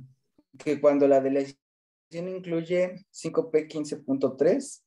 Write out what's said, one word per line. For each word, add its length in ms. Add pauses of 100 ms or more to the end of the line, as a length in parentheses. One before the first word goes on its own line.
(580)
que 240
cuando 260
la 140
deleción 360 (540)
incluye 960
cinco 400
P 180
quince 280
punto 400
tres, 520